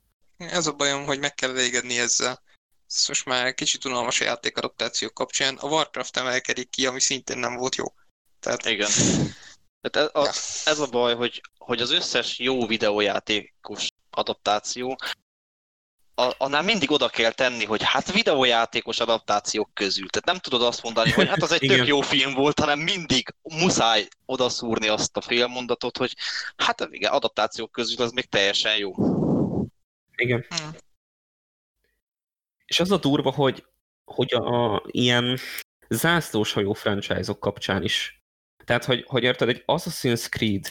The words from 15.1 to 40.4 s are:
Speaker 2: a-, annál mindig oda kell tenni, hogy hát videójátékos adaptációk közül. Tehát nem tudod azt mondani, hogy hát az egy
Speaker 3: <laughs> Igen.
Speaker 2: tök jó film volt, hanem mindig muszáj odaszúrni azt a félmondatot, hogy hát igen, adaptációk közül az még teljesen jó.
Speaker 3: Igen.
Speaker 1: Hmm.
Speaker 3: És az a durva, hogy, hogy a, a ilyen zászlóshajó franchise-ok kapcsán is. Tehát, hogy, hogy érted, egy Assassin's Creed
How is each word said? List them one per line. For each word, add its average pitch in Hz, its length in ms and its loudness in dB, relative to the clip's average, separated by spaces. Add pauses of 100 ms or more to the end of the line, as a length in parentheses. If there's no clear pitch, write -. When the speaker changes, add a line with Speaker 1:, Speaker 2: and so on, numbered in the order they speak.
Speaker 2:
a-, 123 240 0
annál 143 240 0
mindig 185 280 0
oda 131 180 2
kell 113 240 2
tenni, 123 320 0
hogy 104 180 -2
hát - 300 0
videójátékos 123 880 2
adaptációk 107 720 -2
közül. 95 340 -2
Tehát - 180 -4
nem 180 120 0
tudod 123 240 -2
azt 120 200 0
mondani, 113 280 0
hogy - 180 4
hát - 140 0
az 156 100 0
egy 165 100 2
Speaker 3:
<laughs> - 0 -
Igen. 135 140 6
Speaker 2:
tök 127 100 4
jó 143 140 4
film 135 340 0
volt, 139 240 2
hanem 147 200 2
mindig 160 640 -2
muszáj 123 680 2 (160)
odaszúrni 117 640 0
azt 104 280 0
a 101 40 -2
félmondatot, 120 760 -2
hogy 127 200 -2 (400)
hát - 340 0
igen, 104 220 0
adaptációk 113 600 -2
közül 117 320 -2
az 117 80 -2
még 123 120 -4
teljesen 104 520 2
jó. 98 180 -4 (1200)
Speaker 3:
Igen. 120 320 0
Speaker 1:
Hmm. 160 220 -8 (2000)
Speaker 3:
És - 140 0
az 180 100 2
a 196 80 6
durva, 139 320 4
hogy, 135 340 2 (400)
hogy - 300 -2
a, 120 400 2
a - 120 0
ilyen 123 520 2 (500)
zászlóshajó 113 840 0
franchise-ok 101 680 -2
kapcsán - 420 -2
is. - 400 -2 (420)
Tehát, 120 200 0
hogy, 123 220 0
hogy 123 160 2
érted, 123 260 4
egy 123 180 0
Assassin's 135 640 0
Creed 101 400 0